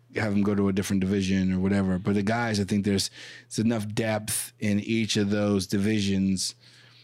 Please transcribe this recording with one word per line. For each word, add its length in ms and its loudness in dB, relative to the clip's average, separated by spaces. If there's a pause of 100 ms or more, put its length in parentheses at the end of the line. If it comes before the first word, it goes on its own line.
(140)
have 180 -2
'em 100 2
go 120 2
to 140 2
a 40 2
different 280 0
division 520 2
or 60 0
whatever. 400 2
But 160 -2
the 80 2
guys, 380 0
I 40 0
think 200 0
there's, 260 0 (380)
there's 100 -6
enough 340 0
depth 680 -4
in 180 2
each 380 -2
of 140 2
those 360 2
divisions. 880 0 (500)